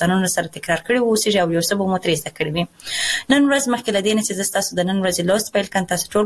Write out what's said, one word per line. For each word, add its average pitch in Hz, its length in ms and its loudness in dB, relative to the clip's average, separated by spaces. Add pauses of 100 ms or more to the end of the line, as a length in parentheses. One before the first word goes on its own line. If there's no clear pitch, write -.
ځانونو 185 340 2
سره 165 120 -2
تکرار - 400 -4
کړي 247 140 2
واوسئ 214 400 2
او 170 100 2
یو 170 100 2
څه 170 120 0
به 196 160 0
مو 185 80 0
ترې 175 240 0
زده - 160 -10
کړي 156 180 -4
وي. 175 100 0 (640)
نن 285 200 4
ورځ 277 140 2 (100)
مخکې 240 160 -4
له 202 120 2
دې 208 140 2
نه 220 60 2
چې 208 180 -4
زه 196 40 -2 (100)
ستاسو 196 220 -2
د 180 160 0
نن 190 120 0
ورځې 180 180 0 (120)
لوست 208 200 -2
پیل 202 120 0
کړم، 190 280 -2
تاسو 175 200 -2
ټول 208 120 2